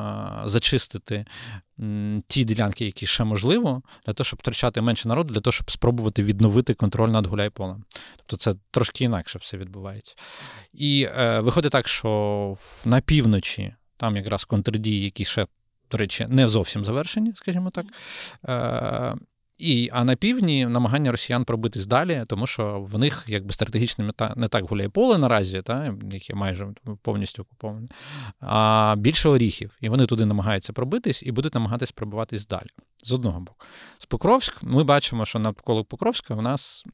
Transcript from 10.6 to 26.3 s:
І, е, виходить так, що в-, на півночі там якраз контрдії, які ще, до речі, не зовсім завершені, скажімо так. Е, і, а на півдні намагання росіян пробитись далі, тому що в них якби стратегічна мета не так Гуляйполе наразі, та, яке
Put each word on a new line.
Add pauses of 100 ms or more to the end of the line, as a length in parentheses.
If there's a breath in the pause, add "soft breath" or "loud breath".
І, (100)
е,
виходить
так,
що (520)
в-,
на
півночі (220)
там
якраз
контрдії,
які
ще, (440)
до
речі,
не
зовсім
завершені,
скажімо
так. (640 loud breath)
Е, (420)
і,
а
на
півдні
намагання
росіян
пробитись
далі,
тому
що
в
них
якби
стратегічна
мета
не
так
Гуляйполе
наразі,
та, (160)
яке